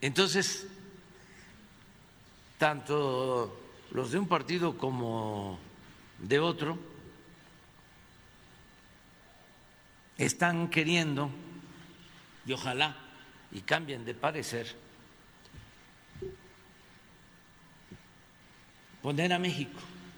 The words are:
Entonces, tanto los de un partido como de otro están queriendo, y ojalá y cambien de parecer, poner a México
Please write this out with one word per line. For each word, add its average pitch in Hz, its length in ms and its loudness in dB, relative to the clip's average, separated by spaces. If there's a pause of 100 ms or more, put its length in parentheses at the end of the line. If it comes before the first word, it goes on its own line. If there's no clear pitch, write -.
Entonces, 180 680 2 (1900)
tanto 131 1000 2 (320)
los 120 220 -2
de 160 80 2
un 196 80 0
partido 165 500 2
como 110 800 -2 (600)
de 120 180 4
otro 165 400 0 (3500)
están 170 520 4
queriendo, 160 600 2 (1160)
y 123 60 -2
ojalá 135 420 0 (560)
y 98 120 -10
cambien 143 420 0
de 117 100 -4
parecer, 120 640 -2 (4000)
poner 151 300 2
a 175 60 4
México 147 420 -2 (380)